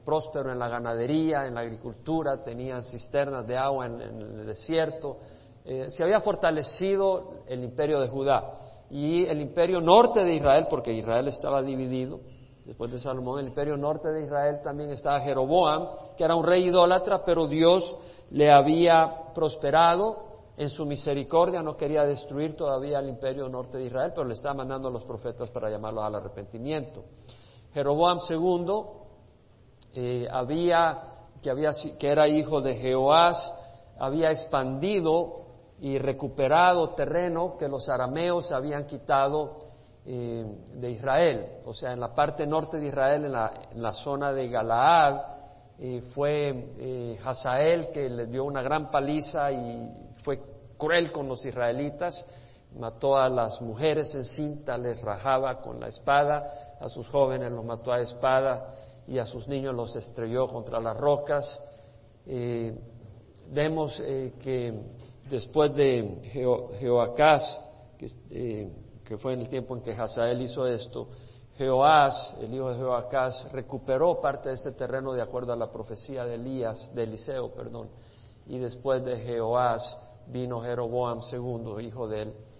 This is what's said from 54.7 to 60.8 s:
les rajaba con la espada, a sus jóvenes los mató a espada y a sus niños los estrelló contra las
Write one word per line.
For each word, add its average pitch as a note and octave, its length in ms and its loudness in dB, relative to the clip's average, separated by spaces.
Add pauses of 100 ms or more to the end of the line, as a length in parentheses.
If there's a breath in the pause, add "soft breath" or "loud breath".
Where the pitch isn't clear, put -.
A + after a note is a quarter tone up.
les A#2+ 220 -4
rajaba B2+ 600 0
con A#2+ 180 -12
la A#2+ 80 -10
espada, D3 920 0
a C3+ 100 -8
sus - 200 -12
jóvenes C3 420 2
los A#2 140 -8
mató A#2 260 -6
a B2 80 2
espada C3 720 0 (340 loud breath)
y B2+ 100 -4
a A#2 80 -2
sus A2+ 220 -12
niños C3+ 260 -4
los A#2 220 -6
estrelló A#2+ 520 -4
contra A#2 320 -6
las A2+ 180 -2